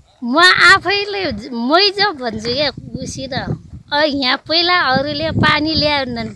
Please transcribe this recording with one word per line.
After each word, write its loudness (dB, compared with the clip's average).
म -2
आफैले 4
ज-, -10
मै 2
जो 0
भन्छु -6
क्या 0
उसित, -10
अ, -4
यहाँ 0
पहिला 0
अरूले 0
पानी 2
ल्याएनन्, -2